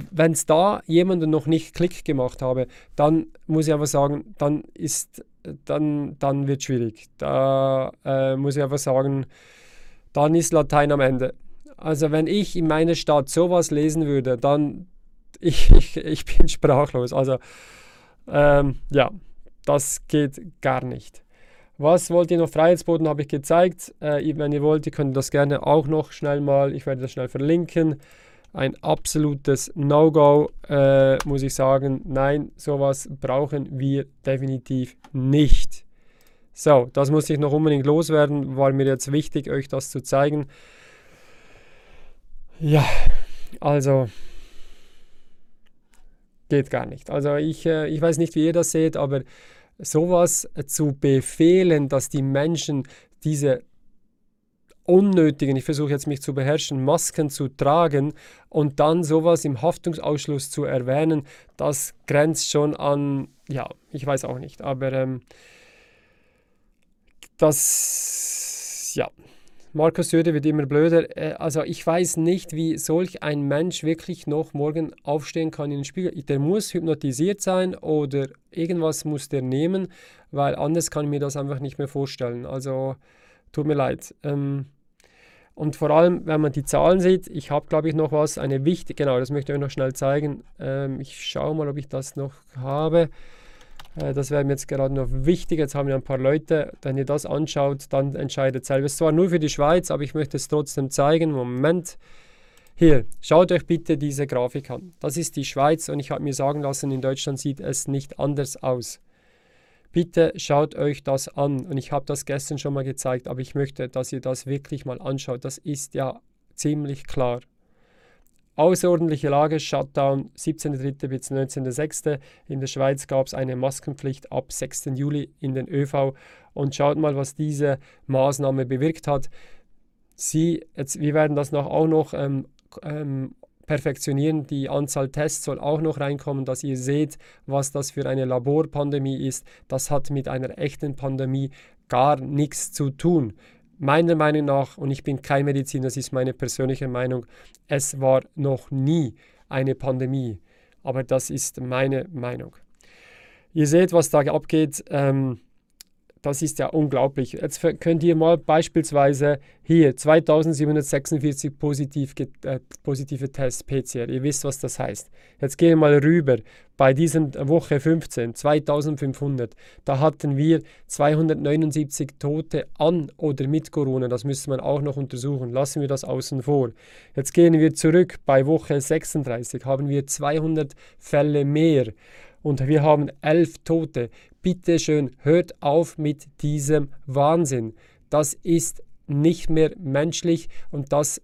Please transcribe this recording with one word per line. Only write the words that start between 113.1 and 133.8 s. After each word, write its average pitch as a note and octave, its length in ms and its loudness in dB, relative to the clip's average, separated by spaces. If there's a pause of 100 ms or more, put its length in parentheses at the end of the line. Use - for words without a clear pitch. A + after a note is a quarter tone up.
aber B2+ 100 -8
ich C3 160 -10
möchte, C#3 340 -4
dass B2+ 240 -8
ihr C3 80 -6
das C3 240 -6
wirklich C#3 400 -8
mal B2 160 -10
anschaut. C3 440 -6
Das C3+ 120 -10
ist - 380 -10
ja C3+ 260 -6 (360)
ziemlich D3 500 -4
klar. B2 360 -2 (1160)
Außerordentliche E3 720 2
Lage, D3 320 2
Shutdown, C#3 720 -2
siebzehnter D3+ 440 -6
dritter C#3 300 -6
bis C3 220 -8
neunzehnter C3+ 400 -4
sechster. D3 480 -4 (300)
In C3+ 100 -8
der C3+ 80 -6
Schweiz C3+ 400 -2
gab's C3+ 280 -2
eine C3 200 -4
Maskenpflicht C3+ 800 -6
ab - 200 -6
sechsten C3 440 -8
Juli C#3+ 340 -4 (100)
in C3 140 -4
den C3 140 -6
Ö C#3 180 -2
V. C3+ 280 0 (400)
Und C#3 200 -4
schaut C#3+ 240 2
mal, D3+ 160 0
was C3+ 220 -6
diese D3 420 -2 (300)
Maßnahme C3+ 580 0
bewirkt C3+ 400 -2
hat. C#3+ 240 -2 (880)
Sie, E3 480 -2 (120)
jetzt, C#3 240 -8
wir D3 140 0
werden D3+ 220 2
das C#3+ 160 -2
noch, C#3+ 140 -2
auch D#3 200 0
noch, D#3 280 2
ähm, C3+ 340 -4 (340)
ähm, D3 540 -8 (300)
perfektionieren. C#3+ 800 -2